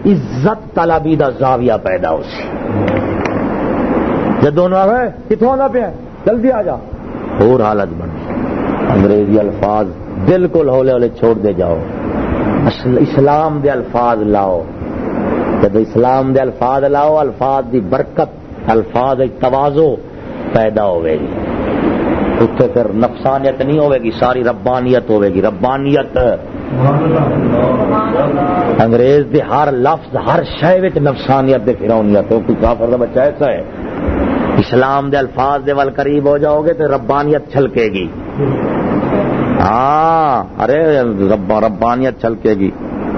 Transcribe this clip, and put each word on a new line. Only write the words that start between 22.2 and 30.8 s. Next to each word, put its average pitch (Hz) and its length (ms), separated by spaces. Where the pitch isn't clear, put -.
اتھے 120 280
پھر 120 260
نفسانیت 131 680
نہیں 143 180
ہوئے 143 240
گی، 113 80
ساری 127 240
ربانیت 123 680
ہوئے 101 240
گی۔ 95 80
ربانیت، 135 760
انگریز 120 520
دے 143 80
ہر 135 320
لفظ، 131 440
ہر 151 140
شے 185 200